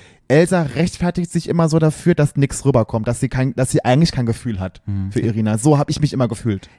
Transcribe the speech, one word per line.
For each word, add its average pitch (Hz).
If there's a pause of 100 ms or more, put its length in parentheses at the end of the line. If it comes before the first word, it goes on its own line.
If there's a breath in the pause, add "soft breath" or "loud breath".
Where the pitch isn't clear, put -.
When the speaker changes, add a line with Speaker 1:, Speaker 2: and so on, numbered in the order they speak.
(300 loud breath)
Speaker 1:
Elsa 175
rechtfertigt 170
sich -
immer 165
so 156
dafür, 156
dass 147
nix -
rüberkommt, 117
dass 120
sie 135
kein, 131
dass 131
sie -
eigentlich 135
kein 127
Gefühl 113
hat 92
Speaker 2:
Mhm. 98
Speaker 1:
für -
Irina. 110
So 143
hab 139
ich 147
mich 151
immer 127
gefühlt. 104